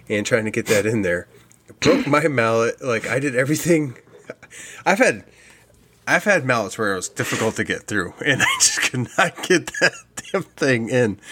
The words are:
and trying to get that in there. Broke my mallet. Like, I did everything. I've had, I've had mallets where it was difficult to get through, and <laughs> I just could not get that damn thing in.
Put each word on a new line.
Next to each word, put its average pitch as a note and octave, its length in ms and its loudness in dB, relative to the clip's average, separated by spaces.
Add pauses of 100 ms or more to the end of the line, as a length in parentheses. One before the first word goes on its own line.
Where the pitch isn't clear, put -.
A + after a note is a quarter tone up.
and G#2 180 0
trying A2 180 2
to A2 60 -4
get G#2+ 160 -4
that G2+ 200 2
in A2 160 0
there. F2 260 -2 (520)
Broke - 260 2
my D3 220 2
mallet. A#2 540 0
Like, A#2 260 -2
I A#2 120 0
did C3+ 160 -4
everything. D3 600 0 (880)
I've F#3+ 140 4
had, E3+ 260 2 (800)
I've E3 180 2
had F#3 200 2
mallets A#2 320 0
where G#2 160 0
it F#2+ 40 -2
was F2+ 120 -8
difficult A2+ 480 -2
to A2 80 -2
get - 220 -4
through, F#2+ 280 -4 (100)
and C#3+ 180 2
<laughs> - 80 2
I C6+ 80 -2
just - 240 0
could B2 340 -2
not F#3 300 0
get F3+ 240 2 (100)
that F3+ 120 2 (400)
damn F#3+ 100 -2
thing A#2+ 460 -2
in. A#2+ 320 0 (120)